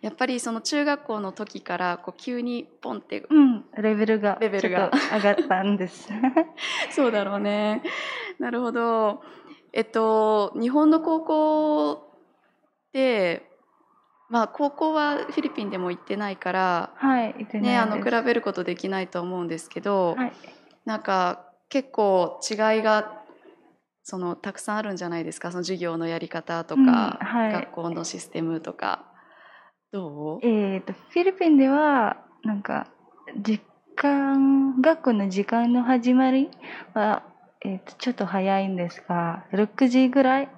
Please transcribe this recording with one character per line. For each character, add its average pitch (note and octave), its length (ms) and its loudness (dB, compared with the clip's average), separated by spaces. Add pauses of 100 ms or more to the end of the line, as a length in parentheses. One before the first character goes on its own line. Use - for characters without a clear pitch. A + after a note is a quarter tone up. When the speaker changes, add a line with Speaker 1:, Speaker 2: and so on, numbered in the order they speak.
Speaker 1:
や G#3+ 100 -8
っ G#3+ 60 -16
ぱ B3+ 100 -2
り B3 140 -2
そ A#3+ 100 -6
の A3+ 100 -6
中 D4 240 -2
学 C#4+ 200 -2
校 G#3+ 160 -6
の G3 100 -6
時 G3+ 300 -12
か F3+ 160 -8
ら、 F3 220 -2
こ - 140 -14
う、 - 80 -20
急 B3 200 -6
に A#3+ 280 -6 (120)
ポ B3 120 -8
ン G#3+ 60 -8
っ - 20 -12
て、 - 300 -10
Speaker 2:
う D4+ 100 8
ん、 B3 240 6 (160)
レ G#3+ 140 2
ベ G#3+ 120 2
ル A3 120 2
が G3+ 220 0
Speaker 1:
レ A3+ 80 2
ベ G3 120 0
ル F#3+ 100 0
が。 F3+ 200 2
Speaker 2:
ち - 60 2
ょ - 20 4
っ - 100 -2
と - 60 -4
上 A3 80 2
が G3+ 100 4
っ - 40 2 (100)
た F#3+ 160 0
ん G3+ 140 2
で F#3+ 100 -2
す。 - 220 -14 (260)
<laughs> E4 320 0
Speaker 1:
<laughs> - 240 -4
そ C#4+ 160 2
う A3+ 60 2
だ G#3 100 0
ろ G3 140 -4
う G3+ 40 -2
ね。 G#3 440 -2 (560)
な B3 100 -4
る A#3+ 100 -4
ほ A#3 120 -2
ど。 A3+ 500 0 (500)
え A3+ 100 -2
っ - 20 0
と、 A3 760 2
日 A#3 100 0
本 D4+ 200 6
の D#4+ 100 6
高 D#4+ 200 0
校 D#4 720 0
っ - 1000 -20
て、 A3+ 560 0 (800)
ま A#3 160 2
あ、 G#3 40 -8
高 C#4+ 220 -2
校 D#4 240 -2
は D4 240 0
フ - 60 -4 (100)
ィ D4+ 80 -2
リ D4+ 80 -4
ピ - 120 -8
ン G3+ 80 -6
で G3 60 -6
も F3+ 140 -4
行 F3 100 -8
っ - 20 -20
て G3 140 -6
な G3+ 140 -6
い F#3+ 80 -8
か F3+ 140 -4
ら、 F#3 440 0
Speaker 2:
は C4 280 2
い、 - 20 -4
行 G#3+ 40 -6
っ - 40 -14
て - 80 -14
な - 20 -8
い - 20 -20
で - 60 -20
す。 G#3 80 -2
Speaker 1:
ね、 B3 180 2
あ A3+ 80 2
の、 G#3+ 160 -2
比 A#3+ 80 -2 (140)
べ A#3+ 100 2
る A#3 60 0
こ G3+ 140 -4
と F3+ 100 -6
で F3+ 100 -4
き F#3 140 -8
な F#3+ 140 -4
い F#3 60 -8
と F3+ 120 -6
思 F3+ 200 -6
う F3 40 -6
ん E3+ 40 -6
で E3 100 -6
す - 100 -16
け - 140 -12
ど、 F#3+ 340 0
Speaker 2:
は B3+ 100 -2
い。 A#3+ 60 -6 (520)
Speaker 1:
な A3 120 -6
ん G#3 60 -8
か、 F#3 500 -2 (160)
結 C4+ 220 -2
構 F#3+ 500 2 (100)
違 A3+ 40 -4
い - 20 -10 (260)
が、 G#3+ 400 0 (800)
そ - 160 -12
の、 F3+ 160 -4
た - 180 -10
く - 60 -16
さ - 160 -6
ん - 40 -2
あ G#3+ 40 -4
る G#3 120 -6
ん - 20 -10
じ F3 80 -8
ゃ F3 40 -6
な E3+ 120 -6
い E3 40 -6
で E3 60 -8
す - 100 -14
か？ F3 120 -8
そ F3+ 60 -8
の F3+ 40 -4
授 F3+ 160 -6
業 E3+ 180 -4
の E3 120 -4
や E3 100 -4
り - 100 -8
方 E3 360 -6
と - 100 -8
か、 C4+ 60 4
Speaker 2:
う C4+ 40 8
ん、 - 40 8
は A3 640 2
い。 - 20 -2
Speaker 1:
学 - 180 -4
校 E3+ 200 -8
の E3 120 -6
シ F3 160 -10
ス - 100 -16
テ D#3+ 140 -6
ム E3 180 -4
と - 120 -12
か。 - 320 -6 (880)
ど D#3 460 -8
う？ - 40 -12
Speaker 2:
え G#3 360 0
ー - 20 -6
と、 G3 120 -12
フ - 280 -4
ィ F4 40 4
リ F#4+ 100 2
ピ F4+ 140 2
ン D4+ 100 8
で C4+ 100 6
は、 C#4 480 4 (260)
な A3 120 -2
ん G3+ 80 -6
か、 - 260 -6 (480)
時 G#3 240 -2 (340)
間、 C4+ 840 2
学 D#4+ 220 4
校 B3+ 100 2
の G3+ 160 0
時 F#3+ 160 -2
間 A#3 280 0
の B3 100 2
始 B3 320 2
ま C4 160 4
り C4+ 200 2 (440)
は、 G#3+ 280 0 (420)
え G3 120 -6
ー - 20 -8
と、 - 200 -18
ち - 100 -4
ょ - 20 -2
っ B3 40 -4
と G#3 120 -4
早 F#3+ 320 0
い G3 100 -2
ん F#3+ 80 -4
で F3 140 -4
す - 160 -20
が、 E3+ 460 -4
六 G#3+ 340 2
時 B3+ 220 6
ぐ C4+ 140 4
ら C4 180 4
い。 C#4 180 -6